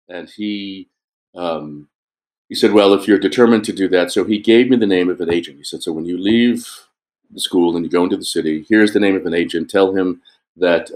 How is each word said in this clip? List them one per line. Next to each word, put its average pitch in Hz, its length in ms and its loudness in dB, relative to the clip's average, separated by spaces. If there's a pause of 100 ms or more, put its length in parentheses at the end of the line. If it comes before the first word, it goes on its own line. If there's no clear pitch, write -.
and 87 220 -14
he, 101 580 -10 (480)
um, 76 540 -10 (600)
he 107 60 -12
said, 104 180 2
"Well, 101 200 6
if 98 140 0
you're 101 120 4
determined 113 460 2
to 101 80 -6
do 92 160 -2
that." 90 220 0
So 98 140 -2
he 104 140 -2
gave 117 300 4
me 127 80 4
the 110 100 0
name 90 220 0
of 87 120 -6
an 82 100 -2
agent. 82 260 -4
He 71 60 -20
said, 76 200 -12
"So 85 100 -6
when 80 120 -8
you 87 120 -6
leave 113 500 0 (640)
the - 80 -18
school 85 360 0
and 85 100 -4
you 78 60 -8
go 87 120 2
into 92 140 -2
the - 80 -10
city, 78 420 -4
here's 107 260 4
the 104 60 2
name 98 160 2
of 90 120 -4
an 85 80 -4
agent. 82 340 -4
Tell 95 260 2
him 90 260 -2 (360)
that, 87 380 0